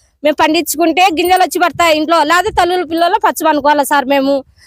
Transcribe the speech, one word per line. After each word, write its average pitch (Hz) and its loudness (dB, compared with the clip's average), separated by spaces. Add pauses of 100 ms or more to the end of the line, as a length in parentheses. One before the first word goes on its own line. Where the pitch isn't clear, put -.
(240)
మేము 294 0
పండించుకుంటే 330 0
గింజలు 359 0
వచ్చి 349 -4
పడతాయి 330 0
ఇంట్లో, 311 0
లేకపోతే 349 0 (120)
తల్లులు 359 0
పిల్లలు 339 -2
పచ్చి 311 -2
పనుకోవాలా 294 2
సార్. 277 0
మేము, 277 0 (240)